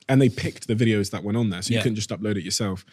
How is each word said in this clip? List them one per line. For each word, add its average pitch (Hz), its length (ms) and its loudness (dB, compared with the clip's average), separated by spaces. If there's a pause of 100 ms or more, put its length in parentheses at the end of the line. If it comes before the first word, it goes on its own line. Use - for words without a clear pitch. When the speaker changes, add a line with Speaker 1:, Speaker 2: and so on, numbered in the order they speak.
Speaker 1:
And 135 120 6
they 131 80 8
picked - 380 -4
the 113 80 0
videos 107 380 2
that 92 100 -6
went 104 160 -2
on 113 120 0
there, 90 120 -6
so - 80 -6
you 117 60 2
Speaker 2:
Yeah. 107 80 0
Speaker 1:
couldn't 113 120 0
just 107 140 -6
upload 104 260 -2
it 92 60 -4
yourself. 92 500 -4